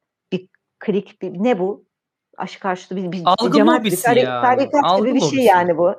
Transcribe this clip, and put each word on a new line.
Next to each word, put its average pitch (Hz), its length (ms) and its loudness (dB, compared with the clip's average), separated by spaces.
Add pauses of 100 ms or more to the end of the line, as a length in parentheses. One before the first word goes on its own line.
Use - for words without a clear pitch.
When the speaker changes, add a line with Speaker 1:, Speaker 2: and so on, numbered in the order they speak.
(320)
Speaker 1:
bir 185 160 -8 (320)
klik, 202 420 -6
bir, 180 220 -8
ne 240 160 0
bu? 185 300 -6 (480)
Aşı - 220 -12
karşıtı 185 360 -8
bir, 185 160 -6
bir 180 140 -8
Speaker 2:
Algı 180 320 2
Speaker 1:
cemaat, 233 220 4
Speaker 2:
lobisi 196 180 -2
Speaker 1:
bir 240 180 0
tari-, 247 100 4
Speaker 2:
yani. 123 160 -4
Speaker 1:
tarikat 262 420 0
Speaker 2:
Algı 196 220 2
Speaker 1:
gibi 254 100 0
bir 269 40 2
şey 160 100 2
Speaker 2:
lobisi. 254 180 2
Speaker 1:
yani 180 300 4
bu. 175 220 0